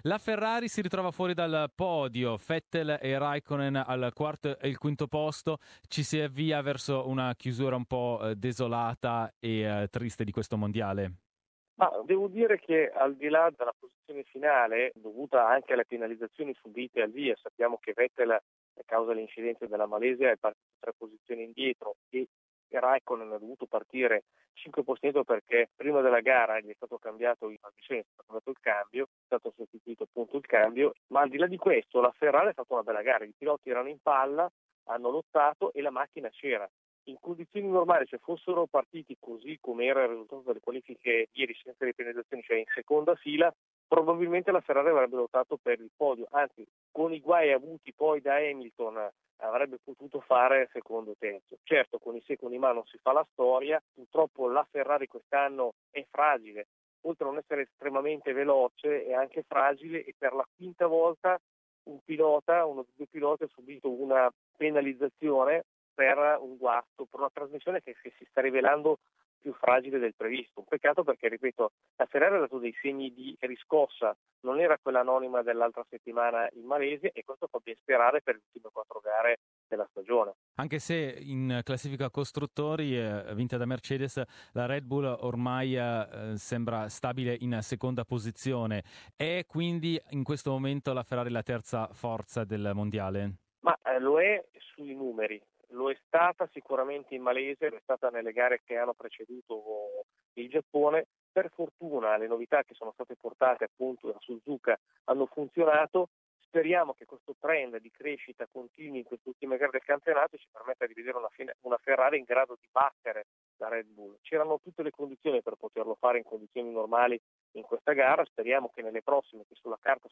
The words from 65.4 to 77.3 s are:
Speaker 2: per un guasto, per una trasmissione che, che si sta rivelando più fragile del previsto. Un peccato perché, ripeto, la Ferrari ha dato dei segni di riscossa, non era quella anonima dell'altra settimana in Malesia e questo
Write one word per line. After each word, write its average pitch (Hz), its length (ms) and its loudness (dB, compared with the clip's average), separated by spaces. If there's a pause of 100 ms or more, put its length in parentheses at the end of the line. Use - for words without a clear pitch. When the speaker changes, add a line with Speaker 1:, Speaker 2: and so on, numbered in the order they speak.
Speaker 2:
per 139 240 4 (240)
un 127 160 -12
guasto, 127 480 -2
per 131 140 -18
una 139 120 0
trasmissione 147 500 -6
che, 123 200 -16
che 123 160 -16
si - 120 -20
sta 135 120 2
rivelando 139 580 4 (400)
più 143 140 -8
fragile 131 460 4
del 113 140 0
previsto. 117 460 -6
Un 98 60 -18
peccato 151 380 2
perché, 123 260 0
ripeto, 117 420 -2 (260)
la 127 100 2
Ferrari 175 280 4
ha 180 40 2
dato 135 180 -2
dei 120 240 -6
segni 135 320 -6
di 127 280 -14
riscossa, 123 720 0 (280)
non 131 180 -2
era 160 180 4
quella 131 240 0
anonima 127 400 0
dell'altra 117 460 0
settimana 117 640 -2
in 117 120 -20
Malesia 143 480 -2
e 113 100 -12
questo 135 240 -10